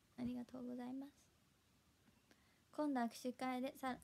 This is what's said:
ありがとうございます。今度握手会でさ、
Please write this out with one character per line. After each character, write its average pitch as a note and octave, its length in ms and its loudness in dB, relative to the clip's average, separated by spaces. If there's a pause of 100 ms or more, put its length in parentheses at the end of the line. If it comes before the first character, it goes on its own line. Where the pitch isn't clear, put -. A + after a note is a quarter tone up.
(160)
あ B3 60 -4
り A#3+ 120 2
が B3 100 -4
と B3+ 160 -8
う B3 60 -4
ご B3 100 -4
ざ B3 120 -4
い B3+ 40 -4
ま C4+ 140 -4
す。 D4 60 -16 (1600)
今 D4 240 4
度 B3+ 60 6
握 A#3 80 6 (120)
手 B3+ 120 0
会 B3+ 280 0
で C4+ 160 0
さ、 - 280 0